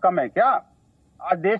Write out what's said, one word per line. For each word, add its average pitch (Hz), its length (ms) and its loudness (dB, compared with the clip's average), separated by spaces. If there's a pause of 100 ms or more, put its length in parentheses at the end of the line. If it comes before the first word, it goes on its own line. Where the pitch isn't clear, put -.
कम 180 160 2
है 156 100 -2
क्या? 233 360 0 (560)
आज 175 180 -2
देश 202 200 -2